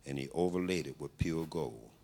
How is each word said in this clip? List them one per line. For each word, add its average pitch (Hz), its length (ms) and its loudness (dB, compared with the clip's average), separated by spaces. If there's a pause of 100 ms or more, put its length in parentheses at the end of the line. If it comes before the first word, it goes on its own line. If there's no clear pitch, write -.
and 69 120 -2
he 67 120 -2
overlaid 90 580 2
it 67 100 -10
with 71 200 -10
pure 82 280 2
gold. 65 440 -4 (140)